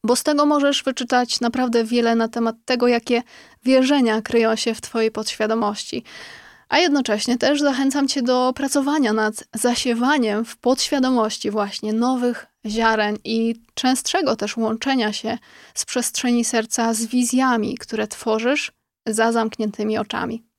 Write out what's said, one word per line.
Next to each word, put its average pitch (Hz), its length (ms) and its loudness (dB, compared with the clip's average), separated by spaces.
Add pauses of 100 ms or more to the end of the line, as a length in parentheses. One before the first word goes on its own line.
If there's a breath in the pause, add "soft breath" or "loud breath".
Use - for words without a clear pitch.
Bo 240 120 2
z - 60 -4
tego 294 240 2
możesz 285 360 2
wyczytać 247 580 -2
naprawdę 240 440 0
wiele 233 300 0
na 226 140 2
temat 226 360 -2
tego, 247 240 2
jakie 240 340 0 (420 loud breath)
wierzenia 262 580 4
kryją 226 340 2
się 226 180 -2
w - 60 -10
twojej 220 300 -2
podświadomości. 220 920 -4 (640 loud breath)
A 277 100 2
jednocześnie 254 600 2
też 285 220 2
zachęcam 277 480 0
cię 269 140 -2
do 254 340 2
pracowania 277 560 0
nad 220 320 -2 (100)
zasiewaniem 240 920 0
w - 120 -14
podświadomości 254 920 0
właśnie 208 420 -4
nowych 247 540 0 (200)
ziaren 214 580 0
i 226 300 0 (200)
częstszego 262 640 0
też 208 200 -6
łączenia 226 560 0
się 226 260 -6 (360 loud breath)
z - 100 -6
przestrzeni 240 600 -2
serca 226 500 0
z 226 120 -2
wizjami, 247 720 2
które 214 300 -6
tworzysz 233 640 -2 (340)
za 226 260 2
zamkniętymi 214 680 -2
oczami. 214 440 -6 (160)